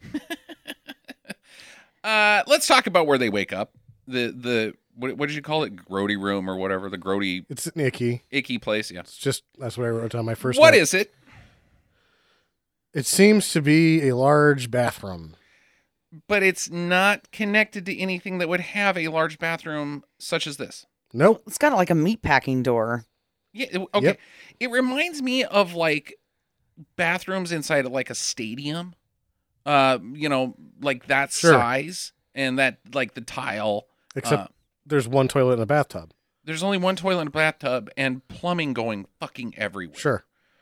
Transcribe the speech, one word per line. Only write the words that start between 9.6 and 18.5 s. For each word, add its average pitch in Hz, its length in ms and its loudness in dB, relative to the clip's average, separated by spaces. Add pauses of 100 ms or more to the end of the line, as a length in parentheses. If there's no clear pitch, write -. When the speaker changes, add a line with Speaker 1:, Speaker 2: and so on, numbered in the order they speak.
Speaker 2:
what 120 100 -2
I - 20 -2
wrote 113 220 -4
down 117 140 -4
my 113 100 -4
first 127 240 -2
Speaker 1:
What 302 160 10
Speaker 2:
note. 208 60 6
Speaker 1:
is 151 120 0
it? 190 200 -2 (1800)
Speaker 2:
It 143 120 -4
seems 208 480 6
to 165 80 0
be 160 460 4
a 123 80 2
large 139 540 4
bathroom. 98 640 -4 (920)
Speaker 1:
But 202 160 2
it's 185 260 0
not 180 600 0
connected 208 560 0
to 190 100 -6
anything 185 400 -4
that 175 100 -2
would 180 140 -2